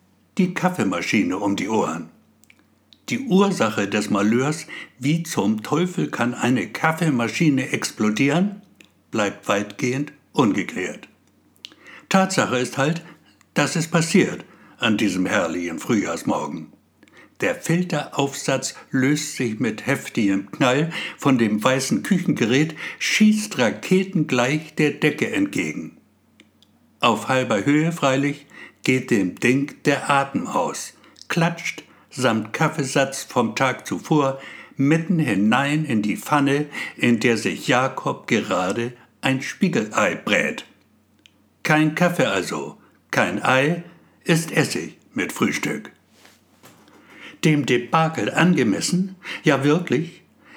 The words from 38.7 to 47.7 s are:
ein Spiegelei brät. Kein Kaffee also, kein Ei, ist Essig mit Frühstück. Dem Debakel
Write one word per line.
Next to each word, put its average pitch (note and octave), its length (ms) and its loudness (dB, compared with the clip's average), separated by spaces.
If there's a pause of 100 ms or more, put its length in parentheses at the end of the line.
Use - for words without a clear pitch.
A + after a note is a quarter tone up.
ein C3+ 220 0
Spiegelei F#3 720 0
brät. - 500 -2 (960)
Kein D#3 320 2
Kaffee E3+ 320 2
also, E2+ 520 -4 (340)
kein G2+ 320 0
Ei, C#3+ 400 2 (400)
ist E3 280 0
Essig E2+ 460 -2 (160)
mit F2+ 180 -4
Frühstück. - 600 -4 (1500)
Dem D3 240 4
Debakel C3 640 0